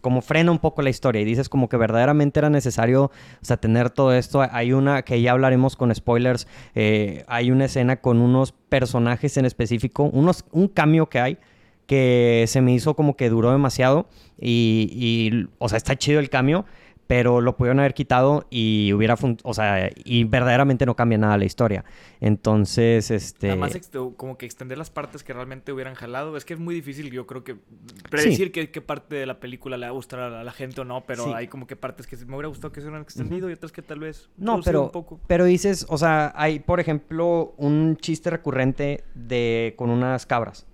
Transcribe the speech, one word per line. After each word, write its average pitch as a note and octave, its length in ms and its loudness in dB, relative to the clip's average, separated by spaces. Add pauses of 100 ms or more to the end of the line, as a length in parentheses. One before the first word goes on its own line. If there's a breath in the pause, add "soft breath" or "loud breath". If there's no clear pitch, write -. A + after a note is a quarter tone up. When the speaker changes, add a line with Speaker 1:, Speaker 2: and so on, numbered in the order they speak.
Speaker 1:
como B2+ 220 0
frena E3 280 2
un E3 100 2
poco D#3 200 -2
la C#3 80 0
historia B2 320 0
y G#2+ 60 0
dices A#2 240 -2
como B2+ 180 0
que - 80 -2
verdaderamente C3+ 640 2
era D3 80 2
necesario, C3 560 2
o - 400 -10
sea, A#2+ 140 0
tener A#2 320 2
todo C3 240 2
esto. B2+ 260 2 (100)
Hay A#2+ 220 0
una C3+ 300 2
que B2 180 0
ya A#2+ 120 4
hablaremos C3 440 4
con A#2+ 180 2
spoilers, B2 540 0 (260 loud breath)
eh, G#2+ 520 0
hay B2 240 0
una C3+ 160 4
escena B2+ 340 0
con A#2+ 220 2
unos B2+ 300 4
personajes B2 840 -2
en C3+ 80 2
específico, A#2 600 -2
unos, D3+ 480 0
un F#3 160 2
cameo D#3+ 420 2
que B2 100 -2
hay C3 180 -2 (480 soft breath)
que A#2+ 600 4
se C3 140 2
me B2 100 4
hizo B2+ 240 0
como D3 200 2
que B2 120 0
duró A2+ 240 2
demasiado C3+ 560 2 (320 soft breath)
y, A2+ 540 2
y, A2+ 540 0 (100)
o A#2+ 100 -4
sea, A2+ 80 -2
está C3+ 200 -2
chido D3 240 0
el C3+ 100 -4
cameo, C#3+ 340 0 (440 soft breath)
pero B2 320 4
lo A#2+ 160 0
pudieron B2+ 240 2
haber C#3 120 2
quitado C3+ 560 2
y G#2+ 460 2
hubiera A2 220 2
fun-, A#2+ 260 -2
o B2 100 -8
sea, G2+ 380 0 (140)
y A#2+ 180 2
verdaderamente B2+ 640 2
no A#2+ 80 0
cambia A#2 240 2
nada G#2+ 180 4
la G2 80 2
historia. G2 400 -2 (360 loud breath)
Entonces, G#2+ 880 2
este G#2 380 -6
Speaker 2:
Nada F#2+ 100 -2
más - 160 -4
ex-, F3+ 160 -14 (260)
como C3 220 -14
que B2+ 80 -16
extender B2+ 320 -14
las D#3 120 -14
partes C#3+ 340 -14
que - 80 -16
realmente C3 400 -14
hubieran C3 240 -12
jalado. C3+ 400 -10
Es C#3 80 -12
que F3 100 -12
es D#3+ 60 -12
muy E3+ 160 -8
difícil, C#3+ 340 -12
yo B2 160 -12
creo B2+ 160 -16
que B2+ 120 -16
Speaker 1:
Sí. - 540 -20
Speaker 2:
predecir E3+ 440 0
qué, D#3+ 180 -8
qué D#3+ 100 -14
parte D3 360 -10
de C3+ 100 -6
la C3 140 -10
película B2+ 360 -14
le B2 100 -12
va A#2+ 40 -12
a - 40 -10
gustar B2+ 260 -12
a B2 100 -8
la, A2+ 120 -14
a - 20 -16
la A#2+ 80 -14
gente C3 300 -14
o - 20 -8
no, B2 200 -10
pero A#2+ 200 -8
Speaker 1:
Sí. - 100 -6
Speaker 2:
hay A#2 140 -10
como C3 180 -16
que - 80 -16
partes B2+ 320 -14
que C3 100 -18
sí A#2+ 80 -18
me B2+ 100 -16
hubiera D3 140 -10
gustado D3+ 240 -14
que D3 80 -16
se C#3+ 60 -16
hubieran D3+ 160 -16
extendido D#3+ 440 -10
Speaker 1:
Ujú. F3+ 40 -8
Speaker 2:
y - 40 -10
otras D#3+ 180 -18
que E3+ 100 -18
tal D3+ 160 -16
vez D#3 380 -14
Speaker 1:
No, G#3 160 -4
Speaker 2:
reducir F#3 180 -4
Speaker 1:
pero, D3+ 140 2
Speaker 2:
un - 80 -8
poco. E3 340 -12
Speaker 1:
pero F3 180 4
dices, F3+ 440 2
o D#3+ 100 -2
sea, D#3 380 2
hay, D3+ 240 -2
por F3 180 -2
ejemplo, E3 800 -2
un D3+ 400 2
chiste D#3+ 340 -4
recurrente C#3+ 720 -4 (120)
de, A#2 640 -2
con A#2+ 140 -4
unas B2 360 -2
cabras. A2+ 480 -4